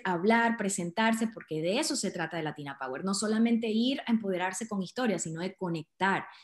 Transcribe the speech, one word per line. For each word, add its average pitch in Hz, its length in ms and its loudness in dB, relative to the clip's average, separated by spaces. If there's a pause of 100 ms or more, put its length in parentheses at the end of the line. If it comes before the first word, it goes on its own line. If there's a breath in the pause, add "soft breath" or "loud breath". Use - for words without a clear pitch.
hablar, 220 520 4
presentarse", 220 680 0
porque 160 340 -6
de 185 180 2
eso 311 180 0
se 196 140 -2
trata 170 260 -4
de 160 60 -4
Latina 143 360 -6
Power, 131 240 -6
no 190 100 0
solamente 226 560 2
ir 240 380 2
a 233 40 2
empoderarse 196 560 0
con 196 140 -2
historias, 190 420 -2
sino 160 180 -6
de 190 140 -4
conectar. 175 680 0 (180 loud breath)